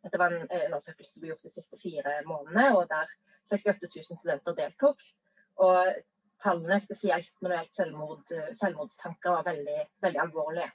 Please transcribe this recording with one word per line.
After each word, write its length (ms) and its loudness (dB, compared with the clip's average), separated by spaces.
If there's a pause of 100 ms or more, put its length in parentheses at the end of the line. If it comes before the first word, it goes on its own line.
Dette 160 -4
var 140 4
en, 180 -4
eh, 140 0
undersøkelse 480 -6
som 80 -20
ble 140 -12
gjort 80 -20
de 80 -16
siste 280 -18
fire 460 -4
månedene, 520 4
og 120 4
der 180 -2 (380)
sekstiåtte 480 -2
tusen 240 -14
studenter 380 -4
deltok. 440 2 (600)
Og 360 6 (460)
tallene 400 2
spesielt 520 -2 (100)
når 80 -2
det 80 2
gjelder 240 -8
selvmord, 500 -6
eh, 220 -6
selvmordstanker 760 -4
var 140 2
veldig, 420 -4 (140)
veldig 200 0
alvorlige. 540 -2